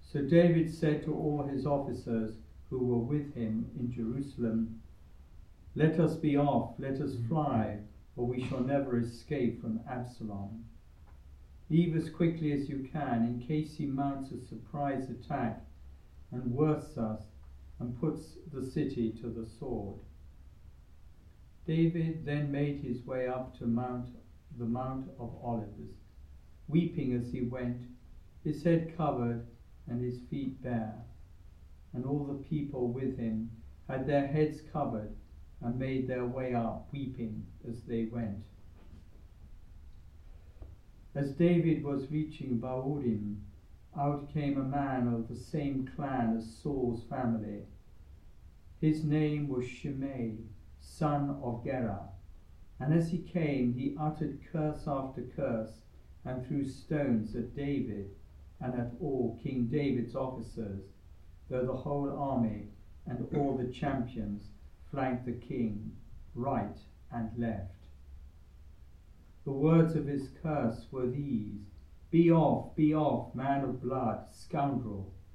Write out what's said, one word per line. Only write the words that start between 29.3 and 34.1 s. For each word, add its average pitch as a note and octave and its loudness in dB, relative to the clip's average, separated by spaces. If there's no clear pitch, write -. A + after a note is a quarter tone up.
and A#2+ -2
his B2 -2
feet - -4
bare. A2+ -2
And B2 -2
all C#3+ 2
the C#3 -4
people C#3 0
with C3 -2
him A2+ -2
had C3+ -2
their C#3+ 6